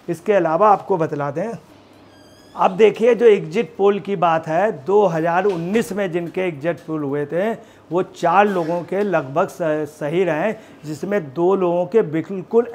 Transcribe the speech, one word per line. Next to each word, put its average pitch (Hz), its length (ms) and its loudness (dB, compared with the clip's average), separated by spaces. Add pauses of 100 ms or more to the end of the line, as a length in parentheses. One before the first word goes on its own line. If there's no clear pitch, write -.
इसके 170 260 -2
अलावा 175 360 4
आपको 196 280 2
बतला 143 340 -2
दें, 185 200 -6 (1040)
अब 175 160 2
देखिए, 208 440 4
जो 214 100 2
एग्जिट 202 520 2
पोल 202 220 2
की 196 160 -6
बात 160 320 0
है, 180 240 0 (140)
दो 202 200 4
हज़ार 170 400 0
उन्नीस 190 460 -2
में 196 200 -4
जिनके 170 300 -4
एग्जिट 160 380 -4
पोल 156 240 -6
हुए 143 220 -4
थे, 175 260 -2 (400)
वो 175 120 0
चार 185 440 2
लोगों 175 360 -2
के 180 180 -4
लगभग 165 460 0
स-, - 100 -14 (320)
सही 160 340 -2
रहे, 170 300 -2 (320)
जिसमें 156 480 -6
दो 170 220 2
लोगों 175 300 0
के 214 160 2
बिल्कुल 185 720 -2